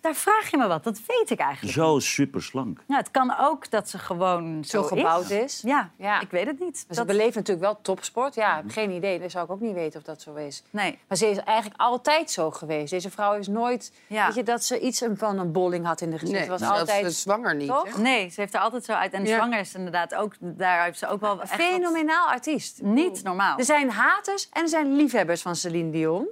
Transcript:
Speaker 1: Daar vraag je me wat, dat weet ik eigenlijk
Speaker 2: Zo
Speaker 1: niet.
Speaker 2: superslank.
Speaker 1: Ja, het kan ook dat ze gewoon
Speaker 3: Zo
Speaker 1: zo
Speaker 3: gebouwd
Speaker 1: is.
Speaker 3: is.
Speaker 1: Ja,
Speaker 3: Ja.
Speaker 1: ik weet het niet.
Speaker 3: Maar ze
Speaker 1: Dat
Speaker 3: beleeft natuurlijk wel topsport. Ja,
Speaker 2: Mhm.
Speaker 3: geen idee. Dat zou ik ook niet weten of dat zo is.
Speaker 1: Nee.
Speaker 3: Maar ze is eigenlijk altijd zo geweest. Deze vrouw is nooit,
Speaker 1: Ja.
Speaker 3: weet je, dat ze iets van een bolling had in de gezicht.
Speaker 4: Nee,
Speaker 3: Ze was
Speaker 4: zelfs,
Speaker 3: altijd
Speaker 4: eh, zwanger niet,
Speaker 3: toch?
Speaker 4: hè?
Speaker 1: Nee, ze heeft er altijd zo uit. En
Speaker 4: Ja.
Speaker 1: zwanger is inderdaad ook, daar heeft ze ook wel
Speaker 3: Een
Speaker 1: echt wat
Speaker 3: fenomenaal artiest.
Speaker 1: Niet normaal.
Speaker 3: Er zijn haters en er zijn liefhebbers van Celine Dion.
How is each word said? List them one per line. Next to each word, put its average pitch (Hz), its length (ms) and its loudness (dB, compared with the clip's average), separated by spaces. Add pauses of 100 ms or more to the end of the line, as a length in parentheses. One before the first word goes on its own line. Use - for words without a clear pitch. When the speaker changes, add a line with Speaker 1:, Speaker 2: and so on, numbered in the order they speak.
Speaker 1:
Daar 320 140 0
vraag 427 360 2
je 320 60 2
me 240 100 4
wat, 160 160 0
dat 220 240 -4
weet 466 220 2
ik 226 100 0
eigenlijk 143 360 -2
Speaker 2:
Zo 160 180 6
Speaker 1:
niet. 135 100 4
Speaker 2:
superslank. - 840 -2
Speaker 1:
Ja, 277 100 0
het 220 140 -2
kan 254 280 2
ook 294 300 0
dat 208 200 -2
ze - 80 -12
gewoon 170 640 -2
Speaker 3:
Zo 202 180 -2
Speaker 1:
zo 147 60 0
Speaker 3:
gebouwd 180 420 2
Speaker 1:
is. 202 120 0
Speaker 3:
is. 277 240 -6
Speaker 1:
Ja, 240 320 2
Speaker 3:
Ja. 196 240 0
Speaker 1:
ik 170 100 -8
weet 180 140 0
het 277 140 -6
niet. 349 140 -6 (140)
Speaker 3:
Maar 175 80 -8
ze - 0 -
Speaker 1:
Dat 233 100 0
Speaker 3:
beleeft 214 300 2
natuurlijk 190 300 -2
wel 202 160 0
topsport. 240 540 -4
Ja, 196 260 2
Speaker 2:
Mhm. 104 80 -10
Speaker 3:
geen 214 220 -2
idee. 180 280 -2
Dat 175 120 -8
zou 175 140 -4
ik 165 60 -10
ook 196 80 -8
niet 220 140 -4
weten 160 260 -4
of 147 60 -20
dat 156 160 -14
zo 151 140 -16
is. 147 340 -10
Speaker 1:
Nee. 190 380 -2
Speaker 3:
Maar 190 100 -2
ze 214 120 4
is 202 80 2
eigenlijk 220 440 0
altijd 254 500 2
zo 160 200 -2
geweest. 151 400 -4
Deze 180 180 -2
vrouw 208 240 0
is 202 140 -4
nooit, 233 440 -2 (160)
Speaker 1:
Ja. 208 180 2
Speaker 3:
weet 165 100 2
je, 240 80 0
dat 233 200 0
ze - 160 -2
iets 247 240 -2 (120)
van 202 240 -2
een 175 120 -2
bolling 180 340 0
had 165 160 -2
in 170 100 -4
de 160 60 -4
gezicht. 170 200 -4
Speaker 4:
Nee, 180 60 0
Speaker 3:
Ze 180 60 -4
was 180 100 -2
Speaker 4:
zelfs, - 200 2
Speaker 3:
altijd 202 260 2
Speaker 4:
eh, 175 60 0
zwanger 202 440 0
niet, 143 120 -2
Speaker 3:
toch? 311 280 0
Speaker 4:
hè? 202 60 0
Speaker 1:
Nee, 226 280 2
ze 170 120 -12
heeft 202 120 -4
er 214 60 0
altijd 226 240 0
zo 226 100 -4
uit. 185 200 0
En 196 120 -2
Speaker 4:
Ja. 220 100 4
Speaker 1:
zwanger 226 240 2
is 185 160 -8
inderdaad 175 400 -4
ook, 196 240 -2
daar 175 440 2
heeft 175 160 -2
ze - 80 -4
ook 196 140 -2
wel 208 100 2
Speaker 3:
Een 185 100 -2
Speaker 1:
echt 202 160 -4
wat - 100 -2
Speaker 3:
fenomenaal 339 600 2
artiest. 254 540 -2
Speaker 1:
Niet 233 420 2
normaal. 185 340 0
Speaker 3:
Er 247 80 2
zijn 285 260 4
haters 370 600 0
en 320 100 -2
er 330 80 0
zijn 302 260 2
liefhebbers 220 460 4
van 175 140 -4
Celine 165 360 -2
Dion. 160 400 0